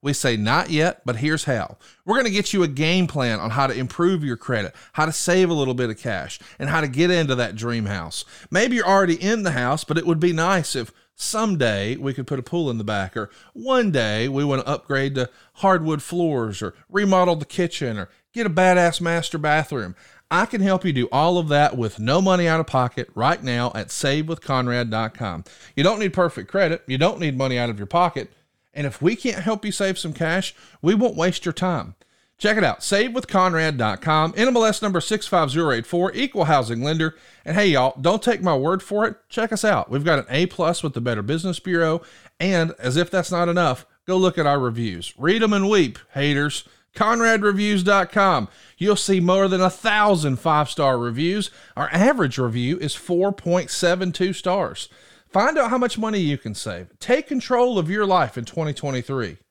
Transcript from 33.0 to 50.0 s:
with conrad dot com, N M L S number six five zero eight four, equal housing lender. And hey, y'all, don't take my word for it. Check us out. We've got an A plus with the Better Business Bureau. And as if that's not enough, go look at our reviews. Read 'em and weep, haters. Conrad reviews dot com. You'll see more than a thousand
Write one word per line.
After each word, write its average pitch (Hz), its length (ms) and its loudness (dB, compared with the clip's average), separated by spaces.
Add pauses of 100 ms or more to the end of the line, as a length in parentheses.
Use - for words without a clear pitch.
with 254 140 -6
conrad 160 500 2
dot 107 240 -2
com, 156 340 2
N 220 120 2
M 247 80 2
L 226 100 4
S 214 160 0
number 190 180 0
six - 260 -4
five 160 240 2
zero 156 200 0
eight 117 160 0
four, 180 260 0
equal 226 320 -2
housing 123 380 2
lender. 156 320 -2 (320)
And 160 100 -2
hey, 208 120 4
y'all, 135 300 2
don't 185 240 2
take 226 200 0
my 175 140 2
word 165 260 0
for 208 240 -2
it. 220 100 -4 (140)
Check 226 220 -2
us 214 120 -4
out. 185 240 2
We've 143 160 -2
got 156 140 2
an 127 100 -4
A 147 180 0
plus 175 360 -2
with 151 100 -4
the 117 80 -6
Better 117 220 -2
Business 160 380 -4
Bureau. 165 420 0 (360)
And 170 420 0
as 127 180 0
if 170 120 0
that's 185 220 0
not 175 160 2
enough, 170 380 0 (200)
go 185 120 0
look 185 180 4
at 156 100 2
our 143 120 4
reviews. 113 580 -4
Read 190 260 2
'em 208 120 2
and 196 160 2
weep, 165 280 2 (140)
haters. 143 520 -2 (300)
Conrad 226 480 2
reviews 208 400 2
dot 190 300 4
com. 180 360 2 (280)
You'll 196 200 2
see 190 240 2
more 190 280 4
than 185 140 2
a 185 80 4
thousand 202 680 2